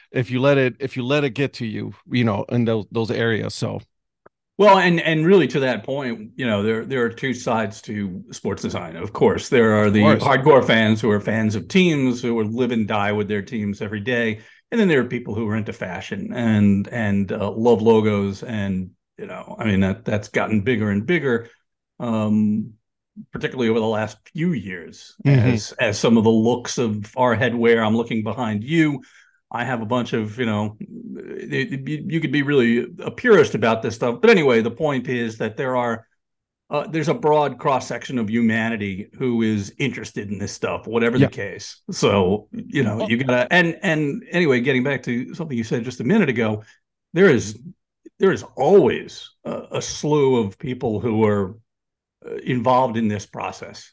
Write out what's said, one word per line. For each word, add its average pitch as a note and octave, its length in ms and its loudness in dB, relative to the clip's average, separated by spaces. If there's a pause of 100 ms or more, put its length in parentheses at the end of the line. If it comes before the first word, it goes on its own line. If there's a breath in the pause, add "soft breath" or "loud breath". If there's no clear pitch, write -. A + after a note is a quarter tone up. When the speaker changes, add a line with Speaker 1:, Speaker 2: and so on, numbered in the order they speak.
(120 soft breath)
Speaker 1:
if B2+ 180 -2
you B2 80 -2
let C#3 200 4
it, B2+ 220 0
if C3 180 -8
you B2+ 40 -4
let C#3+ 220 0
it C#3 60 -2
get C3 240 -4
to A#2+ 120 -8
you, G#2+ 280 -8 (160)
you A#2+ 140 2
know, G#2+ 260 0
in A#2+ 160 2
those, A2 260 0
those A2+ 180 -4
areas. A2+ 440 -2
So. G#2+ 260 -6 (800)
Speaker 2:
Well, G3 180 8
and, F3 240 4
and D#3 240 0
really E3+ 240 6
to C#3+ 120 -2
that B2 240 -2
point, B2 520 -6
you C3 100 -4
know, G#2 160 2
there, A2 220 0
there B2+ 180 -2
are A#2 60 0
two B2 240 -6
sides A2 500 -4
to G2+ 480 -8
sports F#2+ 300 -8
design. F2+ 340 -8
Of F2+ 200 -12
course, G2 340 2
there A2+ 240 6
are G#2+ 160 4
the G#2+ 180 6
Speaker 1:
Of C#3+ 120 6
course. C3+ 180 2
Speaker 2:
hardcore C3+ 300 6
fans A2 340 4
who A#2 100 0
are G#2 100 2
fans G#2+ 340 -2
of E2+ 120 -6
teams, C#3+ 540 2
who A#2 180 -2
are G#2+ 60 0
live A#2 260 -2
and A2+ 160 0
die G#2 240 0
with G#2 160 0
their G#2 140 -2
teams G2+ 400 -6
every G#2+ 200 -6
day. A2+ 400 -2 (300 loud breath)
And A#3 80 -4
then G#3+ 80 4
there D3+ 140 4
are A#2 60 0
people B2 280 -8
who A2 140 -4
are G#2+ 80 -2
into A2 160 -6
fashion G2+ 640 -10
and, G#2 540 2
and, G2+ 440 -2
uh, G2+ 180 -4
love A2+ 300 2
logos. G#2+ 640 2
And, G2 480 -4 (260)
you G2+ 100 -12
know, - 320 -14
I - 60 -6
mean, G2 160 2
that, F#2+ 240 0
that's G#2+ 240 -4
gotten G#2+ 320 0
bigger G#2+ 300 0
and G2+ 160 -2
bigger, C#3 420 0 (500 loud breath)
um, G#2+ 760 0 (580)
particularly A#2+ 380 -2
over A2+ 100 2
the A2 60 0
last A2 320 -4 (160)
few E3+ 180 -2
years, F#2 720 -10
Speaker 1:
Mm-hmm. C3 240 4
Speaker 2:
as, A2+ 320 -2
as G#2+ 180 0
some A#2 200 4
of G#2 60 4
the A2+ 60 6
looks A2+ 460 2
of G#2+ 400 -4
our B2 180 2
headwear, A#2 480 2
I'm A2 140 2
looking A#2 260 -2
behind A2 400 -4
you. D3+ 380 0 (520 loud breath)
I A#2+ 120 -4
have A#2+ 180 -4
a A2 40 -8
bunch A#2 260 -2
of, A2 260 -4
you B2 80 -2
know, G#2+ 320 -2
it, - 920 -8
it, C3+ 160 -8
you, D3+ 180 -6
you D#3+ 140 -2
could D3+ 100 -2
be D3 120 0
really A#2+ 440 2 (140)
a - 100 -8
purist F#3+ 460 4
about A2+ 260 2
this A2 140 -6
stuff. A#2+ 240 -2
But A3+ 100 6
anyway, C#3 300 6
the A2+ 100 0
point C#3 380 -4
is A#2 300 -4
that A2 180 -6
there C3 200 -4
are, A#2 300 -2 (640)
uh, D3 160 -2
there's D#3 220 -4
a D3+ 60 2
broad D3 440 2
cross-section B2+ 580 -4
of A2 140 -2
humanity A2 800 0 (100)
who A#2+ 240 -2
is G#2+ 340 -2
interested A2 540 -6
in G2+ 80 -8
this G2 140 -8
stuff, F2+ 340 -6
whatever A#2 300 0
Speaker 1:
Yeah. C3+ 100 6
Speaker 2:
the A2+ 60 -2
case. - 580 -12
So, G2+ 640 2
you - 320 -4
know, G#2+ 140 -2
Speaker 1:
Well A2 120 -2
Speaker 2:
you A#2+ 140 0
gotta, B2 280 2
and, E3+ 300 2
and D#3 480 -2
anyway, D3 300 2
getting B2+ 240 0
back C#3 180 -2
to B2 320 -6
something D3+ 240 -8
you A2+ 60 -2
said B2 180 -4
just B2 160 -10
a B2+ 60 -6
minute F3 240 2
ago, G#2+ 340 -2 (500 loud breath)
there F#3 160 4
is, G#2+ 300 0 (640)
there G3 100 4
is - 140 -4 (100)
always C#3 760 2 (140)
a, A2+ 280 -8
a C#3 100 -4
slew D3 540 0
of G#2 240 -2
people A#2+ 400 -4
who A2 260 0
are, G2+ 300 0 (680)
uh, - 120 -10
involved B2 600 0
in A2+ 120 0
this G#2 180 -4
process. - 680 -14